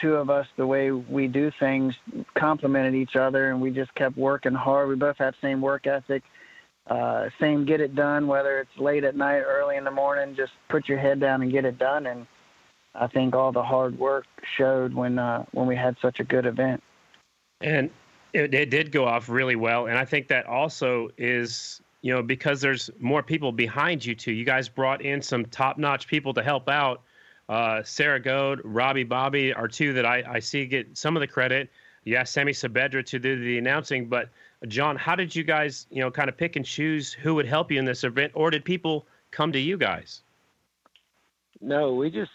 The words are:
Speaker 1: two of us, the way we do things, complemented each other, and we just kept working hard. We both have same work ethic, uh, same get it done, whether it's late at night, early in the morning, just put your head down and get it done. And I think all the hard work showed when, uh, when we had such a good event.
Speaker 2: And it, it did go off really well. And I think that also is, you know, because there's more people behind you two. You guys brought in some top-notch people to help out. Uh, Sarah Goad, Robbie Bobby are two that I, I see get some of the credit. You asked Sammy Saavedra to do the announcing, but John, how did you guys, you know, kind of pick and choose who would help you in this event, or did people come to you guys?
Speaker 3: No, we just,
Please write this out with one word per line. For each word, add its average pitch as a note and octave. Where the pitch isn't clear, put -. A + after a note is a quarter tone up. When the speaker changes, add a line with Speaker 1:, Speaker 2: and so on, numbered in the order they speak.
Speaker 1:
two D#3
of C#3+
us, C#3+
the C3
way C3+
we C3+
do C#3+
things, C3+
complemented C#3
each C3
other, C3+
and B2+
we C3
just C3
kept C3
working C3+
hard. C3+
We C3+
both C#3+
have C3+
same C3+
work C3+
ethic, C#3
uh, A#2
same D3
get D3+
it C#3
done, D3
whether C#3
it's -
late C#3+
at C#3
night, C#3+
early C#3
in C#3
the C#3
morning, C#3
just C3
put D3+
your C#3
head C#3
down C3+
and B2+
get C3+
it B2
done. C3+
And A#2+
I A#2+
think C3
all C3
the B2
hard B2+
work C3+
showed C3
when, B2
uh, A#2+
when B2+
we B2+
had B2
such B2+
a -
good B2+
event. B2+
Speaker 2:
And D3+
it, D3
it C#3+
did D3
go C#3
off A#2
really B2
well. A#2
And A#2
I C3
think C#3
that B2+
also B2+
is, A#2+
you B2+
know, B2+
because C3
there's C3+
more C3
people D3
behind A#2+
you A#2
two. A#2
You A2+
guys C3
brought C3+
in C#3
some A#2+
top-notch C#3
people C#3
to A#2+
help C3+
out. C#3
Uh, A2
Sarah D3
Goad, C3+
Robbie B2+
Bobby C3
are A2+
two C#3+
that B2+
I, B2
I B2
see C#3
get B2+
some D#3+
of D3+
the C#3
credit. B2+
You A2
asked B2+
Sammy C#3+
Saavedra C3
to -
do C3
the A#2+
announcing, B2+
but A#2+
John, C#3
how D#3+
did F3+
you E3
guys, D3+
you C3+
know, C3
kind C3+
of -
pick E3+
and C3+
choose D3+
who D3+
would D3
help D3
you C#3+
in C3+
this B2+
event, C3+
or D#3
did D3+
people E3
come D#3
to C3+
you E3
guys? G#2
Speaker 3:
No, C#3+
we C#3
just, G3+